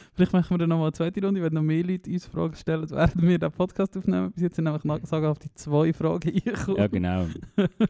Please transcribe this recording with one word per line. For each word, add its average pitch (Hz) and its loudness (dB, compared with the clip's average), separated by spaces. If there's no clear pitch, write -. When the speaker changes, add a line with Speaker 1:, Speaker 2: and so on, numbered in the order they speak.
Speaker 1:
Vielleicht 180 2
machen 180 2
wir 175 0
dann 170 0
nochmal 165 2
eine 156 0
zweite 170 -4
Runde. 196 0
Wenn 160 0
noch 160 0
mehr 156 0
Leute 180 -6
uns 175 -4
Fragen 165 -4
stellen, 160 -4
werden 170 2
wir 175 6
den 160 -2
Podcast 185 -2
aufnehmen. 185 -2
Bis 170 -6
jetzt 175 -2
sind 165 0
nämlich 151 -2
na-, 151 -4
sagen 156 -2
auf 151 0
die - -16
zwei 151 2
Fragen 160 -2
<laughs> - -
reingekommen. 202 -2
Speaker 2:
Ja, - 4
genau. 90 0